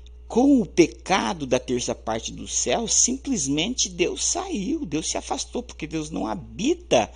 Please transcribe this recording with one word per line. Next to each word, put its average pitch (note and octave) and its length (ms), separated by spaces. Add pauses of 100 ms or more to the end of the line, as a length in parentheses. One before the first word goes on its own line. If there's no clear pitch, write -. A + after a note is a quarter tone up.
(260)
Com C4+ 340
o F3+ 60
pecado F#3 800
da B2 140
terça B2 340
parte A2+ 380
do A2+ 160
céu, G3 400
simplesmente G#3 1000
Deus F3 360
saiu, D#4+ 600
Deus D#3 240
se - 80
afastou, - 460
porque - 240
Deus D#3 240
não F#3 160
habita F#3 880